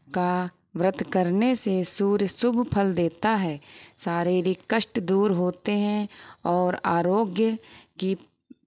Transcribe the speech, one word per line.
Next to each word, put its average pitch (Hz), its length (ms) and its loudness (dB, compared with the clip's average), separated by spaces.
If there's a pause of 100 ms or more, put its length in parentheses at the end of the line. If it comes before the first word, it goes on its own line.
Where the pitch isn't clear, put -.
का 180 420 -2 (260)
व्रत 185 280 0
करने 196 520 2
से 190 280 0
सूर्य 202 440 0
शुभ 240 380 0
फल 196 280 0
देता 175 420 0
है, 165 220 -2 (400)
शारीरिक 175 720 0
कष्ट 220 300 0
दूर 190 320 2
होते 180 400 -2
हैं 208 360 0 (380)
और 180 400 0
आरोग्य 196 720 0 (400)
की, 190 160 -2 (520)